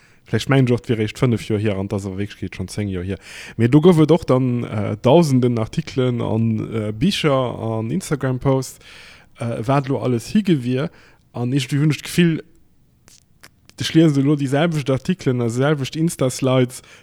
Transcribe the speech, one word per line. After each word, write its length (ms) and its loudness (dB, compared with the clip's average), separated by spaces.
vielleicht 240 -4
mein 160 6
Job 240 0
wäre 140 0
echt 160 -6
fünf 300 0
Jahre 120 0
hier 160 -2
und 160 -6
das 140 -4
ist 100 -8
wirklich 380 -8
schon 140 -8
zehn 200 -6
Jahre 160 -6
hier. 140 -6
Aber 100 4
du 140 6
goufet 280 6
doch 140 2
dann, 400 0
äh, 320 -4
tausenden 600 4
Artikeln 640 -4
an, 520 -2
äh, 180 -4
Bücher, 400 0
an 580 -2
Instagram-Posts, 880 -2
äh, 180 -6
was 260 0
du 140 -2
alles 280 -2
hier 180 0
gewir. 460 0
Und 200 -4
ich 120 0
hab 240 0
das 140 -2
Gefühl, 420 0
du 160 -6
liest 240 6
nur 220 2
dieselben 500 0
Artikel, 500 -2
dieselben 460 0
Insta-Slides, 960 0